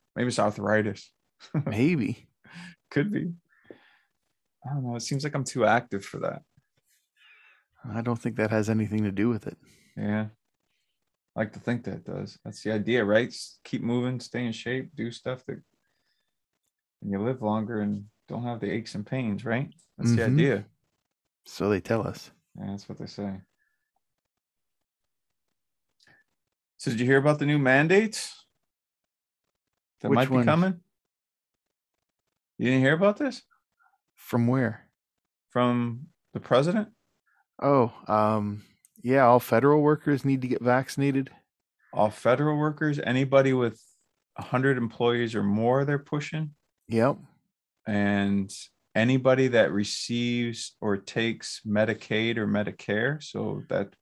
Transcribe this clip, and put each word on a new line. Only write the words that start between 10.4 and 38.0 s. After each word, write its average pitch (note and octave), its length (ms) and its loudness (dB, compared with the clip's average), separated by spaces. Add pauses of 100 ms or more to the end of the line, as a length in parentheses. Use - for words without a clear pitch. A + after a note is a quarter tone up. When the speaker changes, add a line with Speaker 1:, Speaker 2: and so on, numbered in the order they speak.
Speaker 1:
I - 40 -4
like G#2+ 140 -6
to - 60 -16
think A#2 260 -4
that F#2+ 80 -8
it - 100 -12
does. G2 400 -10
That's - 200 -16
the G#2+ 100 -2
idea, A2 320 0
right? G#2+ 240 4
S-, - 340 -16
keep - 180 -8
moving, B2 380 -2
stay A#2+ 260 -8
in A#2 60 -4
shape, B2 440 -8
do A#2 160 -6
stuff B2+ 340 -10
that, - 160 -10 (1400)
and G2+ 100 -6
you G2 100 -2
live B2+ 200 -4
longer A2 380 -2
and G#2 260 -4 (220)
don't - 160 -8
have A#2+ 160 -6
the G2+ 100 -4
aches G#2+ 260 -6
and G#2 100 -8
pains, A2 400 -4
right? A2+ 280 -4 (240)
That's A#2 140 0
the A#2 120 2
Speaker 2:
Mm-hmm. A#2+ 100 2
Speaker 1:
idea. C3+ 320 2 (800)
Speaker 2:
So F#2+ 240 -4
they G2 100 2
tell A2 260 -2
us. - 260 -12 (280)
Speaker 1:
Yeah, G2 120 -10
that's G2 180 -12
what G2+ 80 -14
they G2 100 -14
say. G2 320 -10 (3500)
So - 140 -4
did A2+ 80 -2
you B2 60 0
hear C3+ 120 6
about D3 220 4
the D3+ 60 -2
new D3 140 2
mandates D#3+ 880 2 (1600)
that - 80 -2
Speaker 2:
Which C#3 60 4
Speaker 1:
might C3+ 140 2
be C3 60 2
Speaker 2:
ones? B2 100 4
Speaker 1:
coming? F3 340 2 (1800)
You A2+ 100 -2
didn't C3 140 4
hear C3+ 120 6
about G3+ 240 2
this? - 240 -6 (760)
Speaker 2:
From A#2+ 320 0
where? A#2+ 400 -2 (640)
Speaker 1:
From A#2+ 580 -2 (260)
the - 60 -10
president? D#3+ 500 2 (720)
Speaker 2:
Oh, C3 320 4 (140)